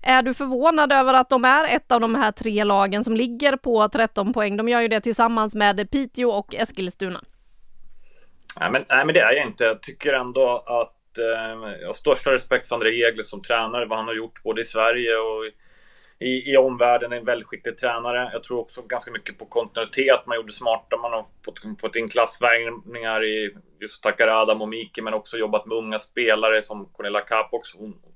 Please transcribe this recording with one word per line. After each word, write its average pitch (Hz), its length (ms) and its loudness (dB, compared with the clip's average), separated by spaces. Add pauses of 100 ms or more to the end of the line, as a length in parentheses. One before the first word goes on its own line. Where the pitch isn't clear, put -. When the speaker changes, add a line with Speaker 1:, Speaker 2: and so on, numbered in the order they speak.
Speaker 1:
är 262 180 6
du 247 120 0
förvånad 285 580 2
över 262 220 6
att 254 160 6
de 254 160 4
är 277 300 4
ett - 160 -2
av 240 100 4
de 226 140 2
här 226 160 2
tre 208 320 -2
lagen 202 400 2
som 226 120 0
ligger 254 420 0
på 220 320 2
tretton 220 440 0
poäng? 208 240 0
De 226 120 -2
gör 240 120 2
ju 233 60 0
det 220 140 0
tillsammans 220 540 0
med 208 360 2
Piteå 247 380 0
och 202 260 -4
Eskilstuna. 185 680 -6 (1400)
Speaker 2:
Nej, 87 120 -2
men, 131 180 0
nej, 135 160 4
men 160 80 0
det 170 60 6
är 117 140 4
jag 143 120 0
inte. 117 180 -4
Jag 113 180 0
tycker 139 320 -4
ändå 123 520 0
att, - 520 -4
eh, 113 540 -6 (100)
jag 85 60 -10
har 90 60 -8
största - 380 2
respekt 123 360 0
för 120 80 -4
André 113 160 2
Jägler 117 320 0
som 101 180 -14
tränare, 117 440 -2
vad 110 120 -4
han 110 100 -6
har 113 80 -6
gjort 113 280 -12
både 110 180 -4
i 113 40 -6
Sverige 113 500 2
och 110 300 -4 (760)
i, 131 340 -4
i 135 40 8
omvärlden. 120 560 2
En 117 120 -8
väldigt 117 220 -4
skicklig - 300 -10
tränare. 120 560 -4
Jag 113 100 -8
tror 123 160 -6
också 117 220 -12
ganska 120 300 -8
mycket 110 280 -14
på 110 60 -16
kontinuitet. 117 800 0
Man 117 120 -4
gjorde 110 140 -8
smarta, 113 460 -2
man 120 140 -6
har 113 140 -6 (200)
fått, - 360 -14
fått 107 140 -6
in 113 140 -4
klassvärvningar 117 1120 0
i 107 320 -4 (240)
just - 240 -16
Takarada, 110 520 4
Momiki, 110 460 -8
men 110 120 -6
också 110 240 -8
jobbat 107 280 -4
med 113 120 -4
unga 110 220 -6
spelare 110 600 0
som 104 240 -14
Cornelia 104 360 -6
Capox. - 540 -4
Hon, 104 180 -16 (220)